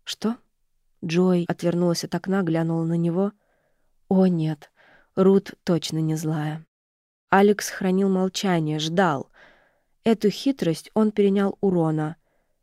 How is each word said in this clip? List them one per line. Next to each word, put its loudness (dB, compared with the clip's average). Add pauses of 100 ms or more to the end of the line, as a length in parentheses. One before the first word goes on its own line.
«Что?» -6 (640)
Джой 2
отвернулась -2
от -6
окна, -2
глянула -2
на -2
него. -2 (760)
«О, 4
нет, -2 (440)
Рут 2
точно -2
не -2
злая». -6 (680)
Алекс 4
хранил 0
молчание, -2
ждал. -2 (760)
Эту 2
хитрость -4
он 2
перенял 0
у 0
Рона. -2 (460)